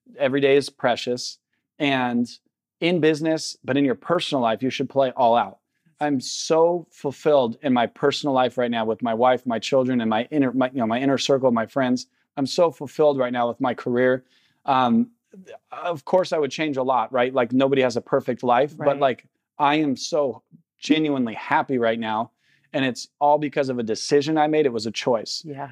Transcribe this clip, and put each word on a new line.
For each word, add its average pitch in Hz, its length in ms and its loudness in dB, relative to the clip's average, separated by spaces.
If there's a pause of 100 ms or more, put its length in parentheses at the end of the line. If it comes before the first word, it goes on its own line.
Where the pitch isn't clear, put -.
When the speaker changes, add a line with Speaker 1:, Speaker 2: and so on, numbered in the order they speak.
(180)
Speaker 1:
Every 139 220 0
day 139 160 4
is 135 140 2
precious. - 680 -4 (400)
And 123 500 0 (520)
in 175 200 2
business, 156 640 0
but 131 120 -2
in 143 80 4
your 123 100 0
personal 147 480 -2
life, 113 180 0
you 127 100 -2
should 131 200 -6
play 135 260 0
all 117 200 4
out. 98 220 -2 (420)
I'm 147 200 0
so 165 720 0
fulfilled 135 720 0
in 139 100 0
my 120 140 4
personal 139 480 -2
life 127 240 0
right 120 140 0
now 113 120 -2
with 110 180 -2
my 113 120 -2
wife, 123 320 2
my 117 140 -2
children, 127 400 0
and 113 100 -2
my 110 220 0
inner, 139 200 0
my, 127 180 0
you 135 80 -8
know, 117 80 0
my 117 140 0
inner 139 160 2
circle 131 320 0
of 120 60 2
my 113 120 -2
friends. 127 420 -2 (300)
I'm 135 80 -2
so 170 240 2
fulfilled 143 480 0
right 123 140 -2
now 120 160 0
with 117 120 -8
my 123 140 -2
career. 127 500 0 (400)
Um, 127 460 2 (600)
of 170 320 -8
course, 185 280 0
I 165 60 0
would 139 140 -2
change 156 240 -4
a 131 60 -2
lot, 123 300 0
right? 127 220 0
Like, 123 180 0
nobody 135 300 2
has 120 140 0
a 113 40 -2
perfect 127 420 -2
life, 127 340 2
but, 151 100 -4
Speaker 2:
Right. 139 140 0
Speaker 1:
like, 131 240 0 (340)
I 147 180 2
am 147 200 0
so 139 460 -4 (360)
genuinely 143 560 -2
happy 143 440 -2
right 117 200 0
now. 110 320 -4 (420)
And 135 120 -2
it's 120 240 -6 (120)
all 147 180 4
because 147 300 -2
of 123 100 -4
a 120 40 -4
decision 143 560 0
I 151 80 4
made. 151 200 2
It 120 60 0
was 113 140 -6
a 113 60 -4
choice. - 520 -4
Speaker 2:
Yeah. 139 280 -12